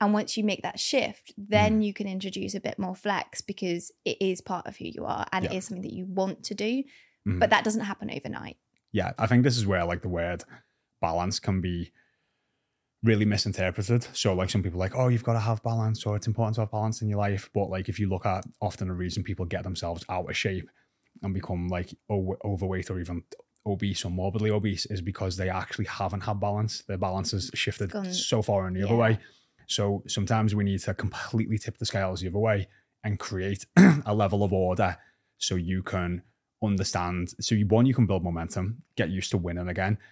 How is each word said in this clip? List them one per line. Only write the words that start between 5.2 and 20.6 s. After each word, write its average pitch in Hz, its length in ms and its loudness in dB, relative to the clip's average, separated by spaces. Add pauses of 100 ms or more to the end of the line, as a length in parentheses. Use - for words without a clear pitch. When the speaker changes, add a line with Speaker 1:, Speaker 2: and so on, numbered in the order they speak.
Speaker 1:
and 185 120 0
Speaker 2:
Yeah. 175 80 -2
Speaker 1:
it 190 40 -4
is 185 80 -4
something 185 180 -8
that 147 100 -8
you 185 140 -8
want 190 380 -2
to 208 100 -6
do. 240 300 -2 (420)
Speaker 2:
Mm-hmm. 92 140 0
Speaker 1:
But 208 100 6
that - 140 6
doesn't 220 160 2
happen 202 280 -6
overnight. - 480 -10 (360)
Speaker 2:
Yeah, 90 260 0
I - 80 2
think 123 160 8
this 123 140 4
is 110 100 0
where, 92 180 2
like, 85 180 -2
the 92 60 -6
word 87 360 -2 (560)
balance 87 400 0
can 95 200 0
be 87 300 -4 (1120)
really 110 220 6
misinterpreted. 104 880 2
So, - 220 2
like, 92 160 2
some 98 120 2
people 87 160 -2
are 92 60 0
like, 95 100 -2
"Oh, 127 140 4
you've 120 160 2
gotta 117 160 2
have 110 220 0
balance," 113 440 0
or, 104 100 0
"It's 101 120 -4
important 110 280 0
to 117 60 0
have 107 80 -2
balance 107 320 -2
in 107 60 0
your 104 100 0
life." 101 340 0
But, 98 160 0
like, 95 200 -4
if 95 100 -6
you 104 100 0
look 92 180 -2
at 92 180 -2 (160)
often 98 280 -4
the 90 60 -2
reason 90 280 -4
people 92 220 -4
get 90 200 -4
themselves 87 440 -6
out 90 220 -4
of - 60 -4
shape 95 320 -2 (540)